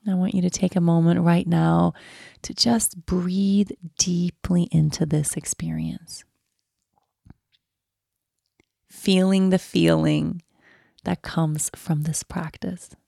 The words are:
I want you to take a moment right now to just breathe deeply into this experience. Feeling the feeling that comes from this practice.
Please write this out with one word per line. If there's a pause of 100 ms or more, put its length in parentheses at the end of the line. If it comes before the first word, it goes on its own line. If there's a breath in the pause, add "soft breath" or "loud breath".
I
want
you
to
take
a
moment
right
now (500 loud breath)
to
just
breathe (280)
deeply
into
this
experience. (2750)
Feeling
the
feeling (600 soft breath)
that
comes
from
this
practice. (180)